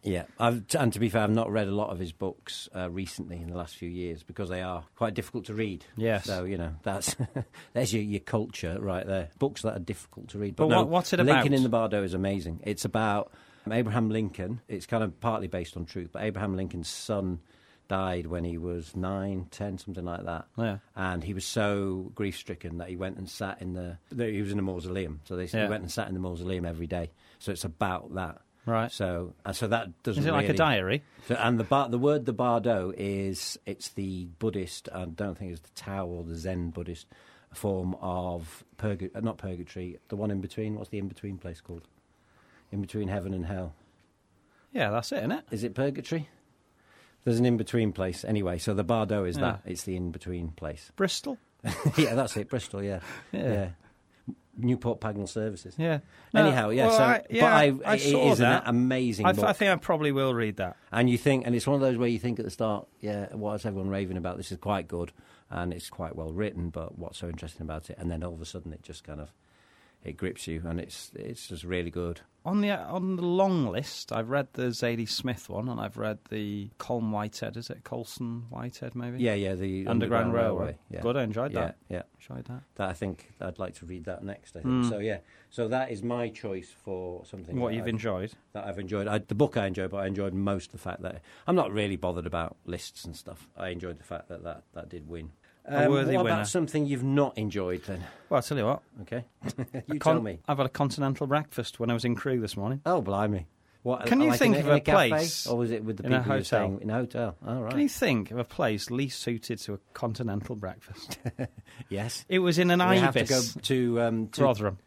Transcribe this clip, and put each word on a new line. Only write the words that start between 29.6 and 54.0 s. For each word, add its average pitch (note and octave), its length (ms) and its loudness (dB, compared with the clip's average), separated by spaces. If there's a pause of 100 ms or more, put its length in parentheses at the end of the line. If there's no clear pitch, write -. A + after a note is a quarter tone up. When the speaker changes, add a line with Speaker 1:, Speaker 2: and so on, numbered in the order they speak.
Speaker 1:
that A2 340 -2
doesn't A#2 200 0
Speaker 2:
Is D3 40 2
it D#3+ 60 2
like C#3+ 120 4
a - 40 2
Speaker 1:
really D#3+ 100 4
Speaker 2:
diary? B2 440 4 (260)
Speaker 1:
So, B2 80 2
and A2+ 220 4
the A2+ 60 2
bar-, C3+ 240 4
the A#2 100 0
word C#3 280 4
the A#2+ 80 0
Bardo A2+ 600 2
is, G2 680 -2
it's - 240 -8
the F#2 380 -4 (120)
Buddhist, G2 560 -4
I F2+ 120 -6
don't F2 320 -6
think F2+ 140 -8
it's D#2+ 100 -12
the - 120 -20
Tao G2 320 -6
or F2 180 -6
the E2 120 -8
Zen F2 320 -2
Buddhist E2+ 380 -8 (480)
form F#2 480 0
of F2+ 640 -4 (120)
purga-, G2 400 -4
uh, G#2 40 -8
not A2+ 180 -4
purgatory, F2+ 580 -8 (120)
the G#2+ 80 -6
one G#2 140 -2
in G2 120 -2
between. G#2+ 320 -4
What's G#2 160 -10
the G#2+ 80 -6
in-between G2 400 -8
place E2+ 240 -12
called? E2+ 260 -14 (800)
In G2+ 120 -2
between G2+ 260 -2
heaven F#2+ 240 -2
and F2+ 140 -2
hell. F#2 260 -4 (1000)
Speaker 2:
Yeah, C3 160 2
that's A2+ 200 0
it, C#4 100 -2
isn't D#3 120 0
it? D#4 180 -4
Speaker 1:
Is A2 140 -2
it G#2 100 -2
purgatory? C#3 540 -2 (960)
There's A#2 140 4
an B2 80 8
in-between A2 460 4
place. F#2 320 -2
Anyway, F#2+ 340 2
so G#2 160 0
the G2 100 2
Bardo G#2 400 2
is F2 120 0
Speaker 2:
Yeah. F#2+ 60 0
Speaker 1:
that. F#2 240 2
It's F2+ 180 -6
the F#2 120 -2
in-between F2 560 -4
place. D#2 400 -10
<laughs> - 40 -20
Speaker 2:
Bristol? G#3+ 420 -2 (580)
Speaker 1:
Yeah, B2 180 6
that's B2 220 2
it. G#2 120 -4
Bristol, A2 340 -4
yeah. G2+ 180 -2 (320)
Speaker 2:
Yeah. F3+ 200 0
Speaker 1:
Yeah. G2 160 0 (920)